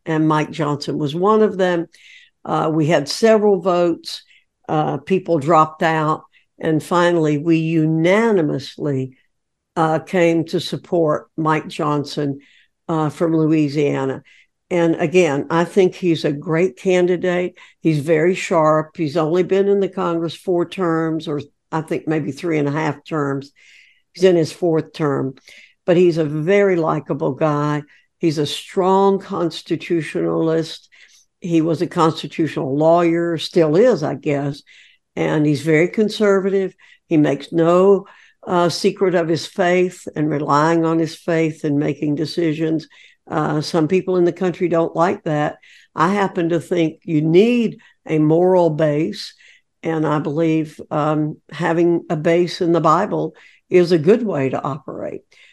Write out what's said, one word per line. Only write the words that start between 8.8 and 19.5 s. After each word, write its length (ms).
uh, 240
came 460
to 140
support 760
Mike 320
Johnson, 720
uh, 200
from 260
Louisiana. 880
And 280
again, 520
I 160
think 300
he's 300
a 80
great 440
candidate. 800
He's 200
very 340
sharp. 640
He's 200
only 280
been 240